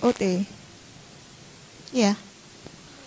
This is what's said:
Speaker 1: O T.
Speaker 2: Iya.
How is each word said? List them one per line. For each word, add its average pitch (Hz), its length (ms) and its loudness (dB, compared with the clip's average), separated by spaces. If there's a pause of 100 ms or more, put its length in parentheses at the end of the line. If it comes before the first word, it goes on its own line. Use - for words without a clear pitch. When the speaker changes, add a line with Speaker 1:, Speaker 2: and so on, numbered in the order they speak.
Speaker 1:
O 240 80 10
T. - 100 4 (1700)
Speaker 2:
Iya. 208 180 8 (920)